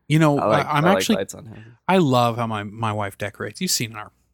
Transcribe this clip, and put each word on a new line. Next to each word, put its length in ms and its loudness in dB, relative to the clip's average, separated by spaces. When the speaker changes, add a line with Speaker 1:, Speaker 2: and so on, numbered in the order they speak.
Speaker 1:
You 100 2
know, 200 4
Speaker 2:
I 80 0
like, 200 2
Speaker 1:
I, 60 -8
I'm 120 2
Speaker 2:
I 40 6
like 100 6
Speaker 1:
actually, 180 0
Speaker 2:
lights 180 -8
on 120 -16
houses. 180 -18
Speaker 1:
I 100 4
love 380 4
how 100 -4
my, 180 -6
my 280 -4
wife 240 -4
decorates. 460 -10
You've 80 -2
seen 220 -4
in 40 -18
our 140 -16